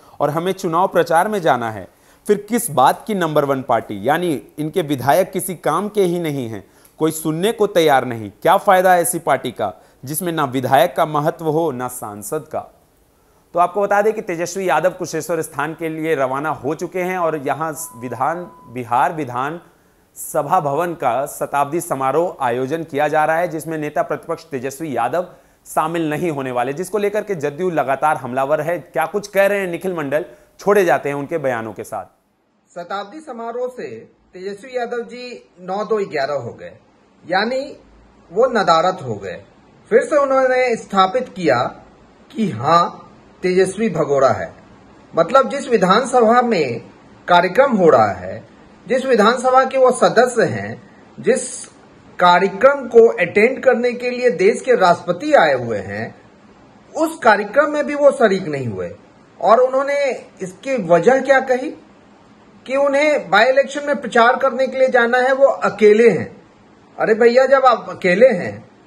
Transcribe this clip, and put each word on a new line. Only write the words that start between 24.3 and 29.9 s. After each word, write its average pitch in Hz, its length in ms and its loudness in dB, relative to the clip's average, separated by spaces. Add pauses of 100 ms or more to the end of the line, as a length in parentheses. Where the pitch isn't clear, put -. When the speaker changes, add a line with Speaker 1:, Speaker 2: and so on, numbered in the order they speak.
Speaker 1:
तेजस्वी 135 540 -8
यादव 143 300 -2 (400)
शामिल 160 420 -4
नहीं 151 220 -4
होने 135 200 -6
वाले, 123 220 -2
जिसको 180 240 -6
लेकर 202 260 -2
के 196 120 -6
जदयू 147 340 -6
लगातार 151 480 -2
हमलावर 135 440 -4
है। 170 180 -6
क्या 160 260 -6
कुछ 202 220 -8
कह 196 180 0
रहे 202 140 0
हैं 190 80 -4
निखिल 170 260 -6